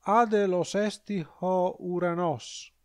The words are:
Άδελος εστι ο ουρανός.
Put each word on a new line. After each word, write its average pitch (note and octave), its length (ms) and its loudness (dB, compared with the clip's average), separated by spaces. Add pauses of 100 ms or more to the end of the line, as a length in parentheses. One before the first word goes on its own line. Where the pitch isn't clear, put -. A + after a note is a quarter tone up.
Άδελος G3+ 720 2
εστι G3+ 520 -2 (140)
ο F#3 380 0
ουρανός. F3 1080 -4